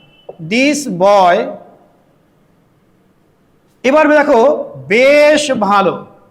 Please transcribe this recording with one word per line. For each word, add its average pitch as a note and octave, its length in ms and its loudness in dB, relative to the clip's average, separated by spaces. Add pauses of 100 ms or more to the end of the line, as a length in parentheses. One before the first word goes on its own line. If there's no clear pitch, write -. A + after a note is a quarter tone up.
(420)
this B3+ 460 -2 (100)
boy। G3 480 2 (2250)
এবার D4 260 2
দেখো C#4+ 680 0 (140)
বেশ C#4+ 640 2
ভালো G#3 540 -2 (240)